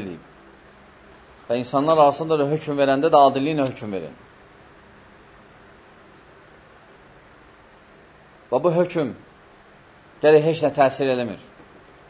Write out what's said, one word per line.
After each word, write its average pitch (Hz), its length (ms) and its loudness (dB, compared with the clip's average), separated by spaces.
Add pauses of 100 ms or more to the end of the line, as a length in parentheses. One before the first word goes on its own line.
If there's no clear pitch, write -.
eləyib. 85 220 -12 (1300)
Və 120 80 -2
insanlar 143 400 0
arasında 156 420 2
da 143 100 0
hökm 151 300 -6
verəndə 139 340 2
də 151 140 8
adilliklə 139 420 -2
hökm 107 220 -12
verin. 80 240 -10 (4000)
Və - 120 0
bu 175 80 2
hökm 165 420 -2 (1120)
gərək 151 240 4
heç 160 160 -2
nə 143 100 0
təsir 135 380 0
eləmir. 120 300 -6 (680)